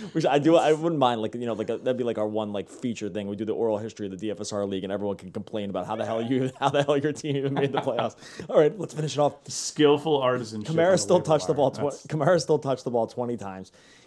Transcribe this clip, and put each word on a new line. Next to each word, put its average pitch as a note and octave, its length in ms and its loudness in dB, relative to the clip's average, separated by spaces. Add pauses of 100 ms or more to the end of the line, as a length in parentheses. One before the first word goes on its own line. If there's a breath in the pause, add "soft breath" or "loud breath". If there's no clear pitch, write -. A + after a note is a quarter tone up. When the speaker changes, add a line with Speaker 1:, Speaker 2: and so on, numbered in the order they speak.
Speaker 1:
<laughs> G3+ 120 -12
we D#3+ 80 0
should, D3 80 2
I C#3+ 100 4
do. D#3+ 160 6
I D3 160 6
wouldn't D#3 280 0
mind, A#2+ 220 2
like, A2 140 -4
you A#2+ 100 -6
know, A#2 80 -2
like, G#2+ 160 -4
a, A2+ 80 -2
that'd B2+ 200 -2
be, B2 80 -2
like, A2+ 120 -2
our G#2+ 100 0
one, G#2+ 260 -2
like, G2 160 -6
feature A2 400 -6
thing. G2+ 180 -6
We G#2 80 -6
do G2+ 80 -6
the G#2+ 100 -2
oral G#2+ 260 0
history G#2+ 260 -8
of F#2+ 60 -6
the F#2 60 -8
D G#2 140 -4
F F2+ 80 -8
S G#2 140 -8
R G2+ 120 -2
league, G2 200 -4
and F#2+ 80 -4
everyone G2+ 240 -4
can F#2 140 -16
complain G#2 380 -8
about F#2 180 -4
how G#2+ 100 -4
the A2 80 -4
hell A2+ 160 -2
you, B2+ 340 0
<laughs> - 40 -20
how C#3+ 100 2
the C#3+ 140 2
hell C#3+ 140 2
your D3 140 0
team C#3+ 240 -4
even C#3 180 -2
made C3+ 200 0
the D3+ 60 -2
playoffs. A#2 360 -2 (340 loud breath)
All B3 80 2
right, D#3+ 220 6
let's D#3 140 -8
finish D3+ 200 -6
it C3+ 60 0
off. C#3+ 160 2 (140)
Speaker 2:
Skillful D3 720 2
artisanship A#2 480 -2
on E3 60 -4
Speaker 1:
Kamara E3+ 160 4
Speaker 2:
the F3+ 80 6
Speaker 1:
still F3+ 180 4
Speaker 2:
waiver E3 80 -2
Speaker 1:
touched D3+ 220 2
the D#3 60 2
Speaker 2:
wire. C3+ 40 -4
Speaker 1:
ball C#3 140 4
tw-, - 120 -6
Speaker 2:
That's - 240 -6
Speaker 1:
Kamara D#3 320 2
still D#3 200 2
touched C3 260 -4
the B2+ 60 -4
ball A2+ 160 0
twenty A#2+ 280 -6
times. F#2+ 380 -12 (340 loud breath)